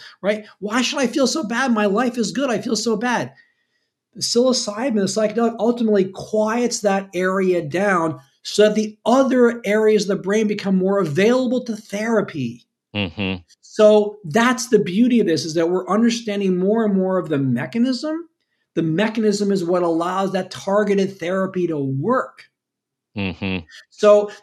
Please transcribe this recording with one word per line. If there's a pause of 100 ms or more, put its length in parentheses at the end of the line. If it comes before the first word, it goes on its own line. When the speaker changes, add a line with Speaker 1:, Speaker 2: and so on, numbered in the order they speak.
(220)
Speaker 1:
right? (140)
Why
should
I
feel
so
bad?
My
life
is
good.
I
feel
so
bad." (840)
The
psilocybin,
the
psychedelic,
ultimately
quiets
that
area
down (240)
so
that
the
other
areas
of
the
brain
become
more
available
to
therapy. (300)
Speaker 2:
Mm-hmm. (180)
Speaker 1:
So
that's
the
beauty
of
this,
is
that
we're
understanding
more
and
more
of
the
mechanism. (460)
The
mechanism
is
what
allows
that
targeted
therapy
to
work. (720)
Speaker 2:
Mm-hmm. (260)
Speaker 1:
So (120)